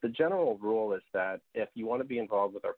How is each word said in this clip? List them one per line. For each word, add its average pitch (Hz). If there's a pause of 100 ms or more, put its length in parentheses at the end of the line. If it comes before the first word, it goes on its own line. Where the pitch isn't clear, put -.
the 120
general 160
rule 107
is 92 (100)
that 95 (120)
if 107
you 113
want 120
to 131
be 127
involved 101
with 101
our 101